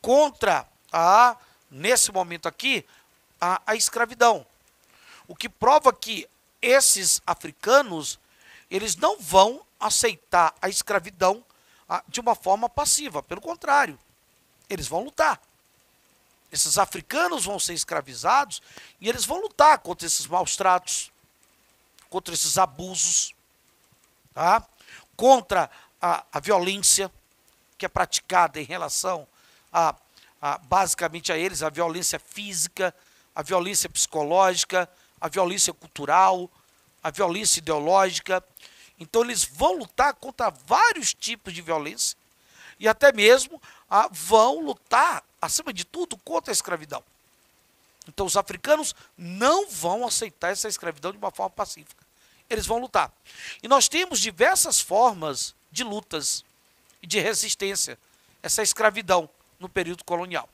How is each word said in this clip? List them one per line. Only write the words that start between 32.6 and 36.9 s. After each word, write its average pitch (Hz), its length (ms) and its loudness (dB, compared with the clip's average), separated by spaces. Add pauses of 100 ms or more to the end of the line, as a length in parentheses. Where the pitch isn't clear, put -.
a 156 80 -8
violência 180 460 -2
psicológica, 175 1000 0 (300)
a 165 80 -6
violência 180 440 -2
cultural, 180 800 0 (520)